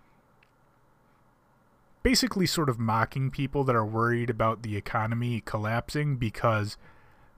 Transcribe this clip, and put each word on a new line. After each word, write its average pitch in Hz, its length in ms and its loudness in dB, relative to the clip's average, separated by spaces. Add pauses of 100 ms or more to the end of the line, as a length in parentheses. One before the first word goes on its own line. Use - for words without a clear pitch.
(2000)
basically 240 460 -2
sort 151 220 -2
of 117 100 -4
mocking 113 500 -2
people 139 360 -4
that 123 100 8
are 113 100 4
worried 117 460 2
about 113 320 0
the 107 120 -4
economy 117 680 0
collapsing 117 720 -2
because 110 600 0 (640)